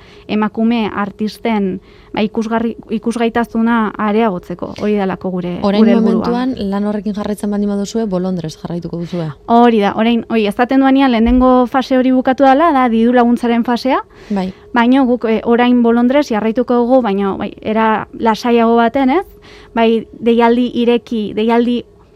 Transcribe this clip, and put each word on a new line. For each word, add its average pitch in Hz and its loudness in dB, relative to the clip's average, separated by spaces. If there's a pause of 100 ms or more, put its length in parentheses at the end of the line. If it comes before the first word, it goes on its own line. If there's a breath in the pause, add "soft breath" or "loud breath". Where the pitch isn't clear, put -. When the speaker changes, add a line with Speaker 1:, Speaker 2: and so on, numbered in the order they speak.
(260 loud breath)
Speaker 1:
emakume 220 -2
artisten, 202 -4 (320 soft breath)
ba, - -6
ikusgarri-, 226 -4 (140)
ikusgaitasuna 233 -2
areagotzeko, 208 -2
hori 208 -2
dalako 190 -4
gure, 180 -6
Speaker 2:
Orain 202 2
Speaker 1:
gure 226 6
helburua. 226 2
Speaker 2:
momentuan, 240 -2 (180)
lan 202 -2
horrekin 208 -6
jarraitzen 208 -6
baldin 208 -2
baduzue, 202 -4
bolondrez 185 -4
jarraituko 170 -8
duzue? 170 -6 (160)
Speaker 1:
Hori 233 4
da, 202 0
orain, 226 0
oi, 226 0
esaten 247 0
duanean 269 4
lehenengo 247 4
fase 262 -2
hori 254 2
bukatu 262 2
dela, 277 4
da 254 2
diru 226 2
laguntzaren 240 2
fasea, 254 0 (280 loud breath)
Speaker 2:
Bai. 190 -4 (240 loud breath)
Speaker 1:
baina 247 4
guk, 240 -2
eh, 220 0
orain 240 2
bolondrez 240 2
jarraituko 226 -2
dugu, 240 2
baina, 202 -2
bai, 208 -8
era 220 -2
lasaiago 233 0
baten, 233 2
ez? 370 0 (480 loud breath)
Bai, 226 0
deialdi 233 0
ireki, 233 -2
deialdi 233 0 (300 soft breath)